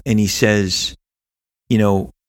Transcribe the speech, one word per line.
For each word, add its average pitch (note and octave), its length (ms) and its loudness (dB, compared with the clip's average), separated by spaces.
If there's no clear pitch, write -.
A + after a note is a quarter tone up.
and A2 140 0
he G#2 80 2
says, G#2 680 -2
you A#2 120 0
know, G2+ 320 0